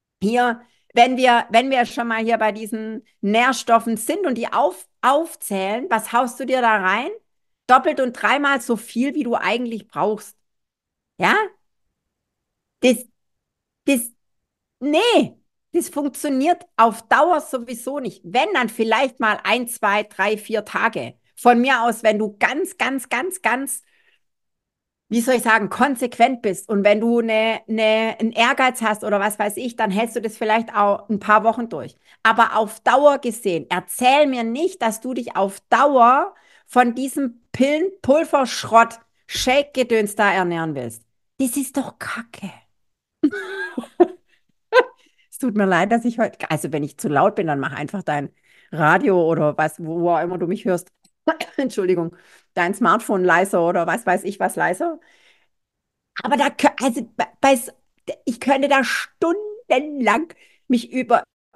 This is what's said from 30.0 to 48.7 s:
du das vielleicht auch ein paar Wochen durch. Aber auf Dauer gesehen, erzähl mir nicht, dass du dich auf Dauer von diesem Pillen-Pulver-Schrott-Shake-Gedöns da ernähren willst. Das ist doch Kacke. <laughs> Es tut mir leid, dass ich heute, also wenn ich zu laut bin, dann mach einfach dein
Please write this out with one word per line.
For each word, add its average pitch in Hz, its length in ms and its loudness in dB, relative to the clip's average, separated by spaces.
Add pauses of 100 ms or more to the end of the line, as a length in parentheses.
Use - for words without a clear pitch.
du 233 40 -4
das 220 160 -8
vielleicht 226 380 -2
auch 208 340 0
ein 202 120 -2
paar 214 240 4
Wochen 226 240 0
durch. 151 280 -10 (260)
Aber 220 340 4
auf 214 240 -2
Dauer 277 380 4
gesehen, 190 520 -4
erzähl 254 560 2
mir 247 180 -4
nicht, 277 380 -4
dass 220 180 -2
du 254 140 -8
dich 240 220 -8
auf 196 320 -2
Dauer 269 640 4 (320)
von 240 280 2
diesem 262 480 -6 (100)
Pillen-Pulver-Schrott-Shake-Gedöns 262 2750 0
da 202 160 2
ernähren 170 420 -2
willst. 120 280 -10 (360)
Das 262 180 -2
ist 277 200 -6
doch 247 220 -6
Kacke. - 520 -12 (720)
<laughs> 302 80 2 (2000)
Es - 80 -20
tut 226 180 -4
mir 202 100 2
leid, 185 240 2
dass 233 140 0
ich 240 160 -4
heute, - 280 -4
also 156 240 -4
wenn 151 120 -4
ich 143 120 -12
zu - 120 -8
laut 156 260 2
bin, 185 140 -4
dann 143 100 -2
mach 135 140 -6
einfach 165 320 -8
dein 147 260 -4 (400)